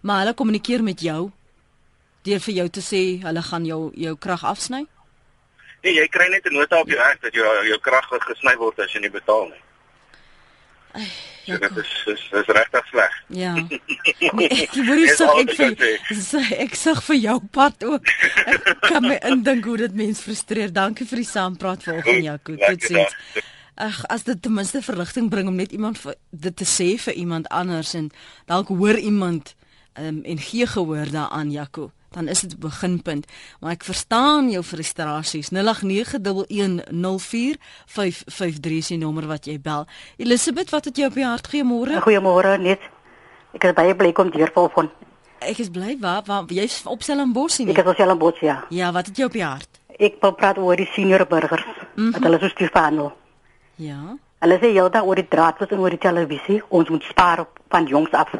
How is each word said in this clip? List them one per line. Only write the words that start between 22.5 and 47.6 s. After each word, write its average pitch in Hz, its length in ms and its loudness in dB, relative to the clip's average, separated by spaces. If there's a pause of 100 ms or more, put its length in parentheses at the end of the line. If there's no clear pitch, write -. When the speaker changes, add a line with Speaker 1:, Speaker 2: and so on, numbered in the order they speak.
Speaker 2:
lekker 123 260 2
Speaker 1:
Totsiens. 98 360 2 (200)
Speaker 2:
dag. 107 100 -4 (320)
Speaker 1:
Ag, 214 320 -6
as 247 160 -4
dit 208 180 -6
ten 220 120 -4
minste 202 280 -4
verligting 214 480 -4
bring 196 180 -2
om 185 80 -2
net 185 160 -4
iemand 214 260 -6
vir, 139 160 -12 (160)
dit 175 260 -8
te 190 80 -8
sê 180 360 0
vir - 140 -6
iemand 165 340 -6
anders 170 460 -4
en 156 160 -6 (360)
dalk 185 220 -2
hoor 202 300 2
iemand, 190 560 -2 (400)
ehm, 156 300 -8
en 160 140 -8
gee 233 280 -2
gehoor 156 440 -4
daaraan, 151 400 -4
Jaco, 143 400 -10 (220)
dan 165 160 -8
is 185 120 -2
dit 175 140 -10
'n - 40 -18
beginpunt. 160 680 -4 (340)
Maar 165 120 -6
ek 175 120 -10
verstaan 262 680 2
jou 180 140 -2
frustrasies. 156 840 -8
Nul 196 180 0
agt 214 140 -2
nege 208 380 -4
dubbel 196 280 -4
een 190 420 -2
nul 185 280 -4
vier 240 380 -4 (300)
vyf - 400 -4
vyf 165 340 -6
drie 160 180 -4
is 156 100 -6
die 170 100 -4
nommer 156 280 -4
wat 151 180 -8
jy 147 160 -10
bel. 151 260 -6 (300)
Elizabeth, 247 540 0
wat 302 140 -2
het 285 120 -8
jy 277 100 0
op - 80 -2
die 269 100 -2
hart? 240 240 -6
Goeiemôre. 262 540 0
Speaker 3:
Goeiemôre, 196 580 4
Net. 185 200 2 (760)
Ek - 100 -2
is 180 80 6
baie 175 220 6
bly 180 220 4
om 185 160 4
hier 156 200 2
te 175 220 4
kom. 160 160 2 (500)
Speaker 1:
Ek 196 180 -6
is 226 120 -4
bly, 196 300 -6
waar, 196 260 -2
waar, 202 220 -2
jy's 185 380 -4
op 247 160 -8
Stellenbosch, 277 560 0
nie? 220 120 0